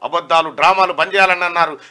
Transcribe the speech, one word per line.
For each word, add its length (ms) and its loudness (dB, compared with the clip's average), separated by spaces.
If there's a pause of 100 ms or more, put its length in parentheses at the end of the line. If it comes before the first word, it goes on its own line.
అబద్ధాలు, 460 -2
డ్రామాలు 440 2
బంద్ 220 -4
చేయాలని 300 2
అన్నారు. 340 -2 (120)